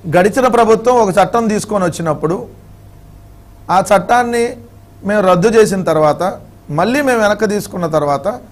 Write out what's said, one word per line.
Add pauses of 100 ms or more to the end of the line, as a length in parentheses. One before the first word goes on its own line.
(180)
గడిచిన
ప్రభుత్వం
ఒక
చట్టం
తీసుకొని
వచ్చినప్పుడు (1200)
ఆ
చట్టాన్ని (500)
మేము
రద్దు
చేసిన
తర్వాత, (300)
మళ్ళీ
మేము
వెనక్కి
తీసుకున్న
తర్వాత (240)